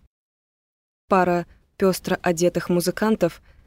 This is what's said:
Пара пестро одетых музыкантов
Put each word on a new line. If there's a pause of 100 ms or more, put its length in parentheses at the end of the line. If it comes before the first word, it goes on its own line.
(1080)
Пара (300)
пестро
одетых
музыкантов (260)